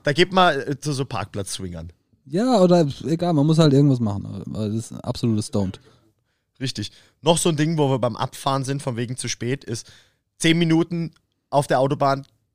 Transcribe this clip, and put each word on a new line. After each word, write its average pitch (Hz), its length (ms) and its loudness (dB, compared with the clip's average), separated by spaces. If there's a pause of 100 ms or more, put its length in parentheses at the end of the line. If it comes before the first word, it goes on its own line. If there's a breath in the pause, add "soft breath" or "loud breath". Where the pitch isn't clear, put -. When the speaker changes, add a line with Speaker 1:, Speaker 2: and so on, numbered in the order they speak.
Speaker 1:
da 147 100 0
geht 180 180 4
mal, 175 380 2
äh, 139 100 -6
zu 147 140 -6
so 135 120 -4
Parkplatz-Swingern. 90 840 -8 (340)
Speaker 2:
Ja, 208 360 0
oder 175 260 6 (180)
egal, 165 280 -2
man 143 120 4
muss 160 140 4
halt 151 140 6
irgendwas 139 280 6
machen. 101 240 -2
Aber 104 420 -8
das 104 80 -4
ist 110 160 -8
ein - 100 -14
absolutes 113 520 -2
Don't. 98 260 -2 (840 soft breath)
Speaker 1:
Richtig. 123 300 -8 (300 soft breath)
Noch 160 160 2
so 175 120 0
ein 160 80 2
Ding, 156 200 0
wo 143 120 2
wir 131 100 0
beim 113 180 -2
Abfahren 135 460 -4
sind, 139 180 -4
von 123 160 -6
wegen 120 200 -6
zu 123 100 -8
spät, 120 380 -6
ist - 240 -10 (480 soft breath)
zehn 165 200 2
Minuten 165 540 0 (380)
auf 139 180 2
der 135 120 2
Autobahn, 135 460 0 (300)